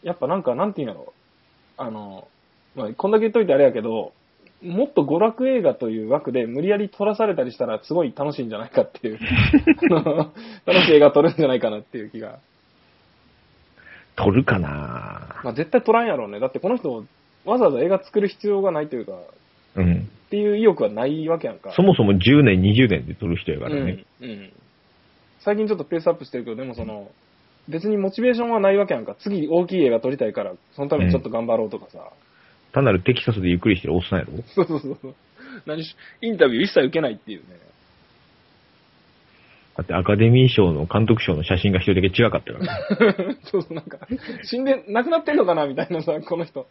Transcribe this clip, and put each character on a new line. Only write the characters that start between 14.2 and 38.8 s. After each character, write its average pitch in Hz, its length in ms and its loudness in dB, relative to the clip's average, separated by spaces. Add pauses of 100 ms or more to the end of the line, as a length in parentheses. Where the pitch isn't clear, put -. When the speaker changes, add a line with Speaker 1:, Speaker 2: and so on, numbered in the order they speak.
Speaker 2:
る 110 160 2
か 107 140 0
な？ 64 840 -10
Speaker 1:
ま 123 80 -6
あ、 - 20 -8
絶 147 180 -6
対 247 100 2
撮 220 100 0
ら 233 120 4
ん 233 40 -2
や 185 80 -2
ろ 117 120 -6
う - 20 -12
ね。 104 100 -12
だ 127 80 -2
っ 131 40 -4
て 131 80 -8
こ 180 100 -4
の 247 80 -2
人、 120 260 -6 (420)
わ 214 120 0
ざ 247 80 4
わ 165 60 6
ざ 123 100 0
映 165 80 2
画 190 140 0
作 - 180 -2
る 196 80 0
必 - 180 -8
要 202 140 0
が 196 100 0
な 156 100 -4
い 151 60 -6
と 143 80 -10
い 120 60 -6
う 101 40 -10
か、 98 80 -14 (640)
Speaker 2:
う 92 80 0
ん。 87 260 0 (180)
Speaker 1:
っ - 20 -20
て 202 80 -4
い 208 140 0
う 208 60 0
意 220 60 0
欲 180 200 4
は 104 60 2
な 107 160 -6
い 156 220 -4
わ 165 120 -2
け 139 80 -8
や 110 60 -8
ん - 60 -18
か。 95 160 -14
Speaker 2:
そ 175 60 4
も 190 120 8
そ 123 100 4
も 101 140 4
十 123 260 6
年、 98 180 6
二 101 140 4
十 127 120 6
年 78 180 0
で 80 100 -10
撮 104 120 -8
る 85 80 0
人 85 160 -6
や 69 80 -4
か - 100 -10
ら 151 60 -4
ね。 135 300 -6 (160)
Speaker 1:
う 123 40 -18
ん。 127 40 -14
う 110 40 -12
ん。 98 180 -18 (880)
最 208 180 -2
近 214 100 -2
ち 214 60 0
ょ - 20 -2
っ - 20 -12
と 160 60 -8
ペ 170 140 -4
ー 160 40 -4
ス 165 60 0
ア 175 40 2
ッ - 40 2
プ 147 100 -16
し - 60 -20
て 131 60 -8
る 117 80 -8
け 117 60 -10
ど、 110 40 -8
で 127 80 -12
も 127 100 -12
そ 113 120 -10
の、 104 260 -14 (560)
別 165 220 -6
に 214 80 0
モ 196 140 -2
チ 220 100 -6
ベ 247 100 4
ー - 20 4
シ 233 80 -2
ョ 233 40 -2
ン 233 60 -2
は 226 80 0
な 196 120 4
い 196 60 4
わ 202 100 2
け 180 60 0
や 127 60 -4
ん 110 60 -12
か。 101 140 -12
次 190 280 -4
大 170 180 2
き 185 120 -6
い 170 60 4
映 131 60 6
画 117 100 2
撮 127 100 -4
り 139 80 -6
た 131 100 -2
い 104 60 -6
か 107 100 -6
ら、 95 100 -10 (220)
そ 143 60 -8
の 143 80 -6
た 151 80 0
め - 80 2
に - 60 2
ち 147 60 2
ょ - 20 2
っ 127 40 -16
と 131 60 -8
頑 117 160 -4
張 113 120 0
ろ 113 80 -2
う 104 40 -8
と 107 100 -12
か - 100 -20
さ。 - 100 -20
Speaker 2:
う - 20 -20
ん。 - 40 -20 (680)
単 135 100 2
な 123 80 4
る 92 100 2
テ 127 120 2
キ - 100 -2
サ - 80 0
ス 107 100 -2
で 90 80 0
ゆ 87 80 2
っ - 20 0
く 113 100 2
り 95 80 4
し - 40 -10
て - 60 -10
る 80 80 0
お 90 40 2
っ - 20 -8
さ 92 160 -2
ん - 20 2
や - 60 -6
ろ？ 90 180 -12 (120)
Speaker 1:
そ 190 80 2
う 160 40 -2
そ 165 80 -6
う 143 40 -4
そ 135 120 -12
う - 100 -12
そ 135 80 -18
う。 131 60 -20 (500)
何 156 180 -8
し、 - 120 -16 (260)
イ 226 100 -4
ン 208 60 -6
タ 160 100 8
ビ 117 100 2
ュ 123 40 2
ー - 20 2
一 196 80 -2
切 - 100 6
受 135 80 2
け 160 120 -2
な 143 80 -2
い 110 40 -8
っ 101 40 -14
て - 140 -18
い 98 60 -12
う - 40 -16
ね。 65 40 -20 (2250)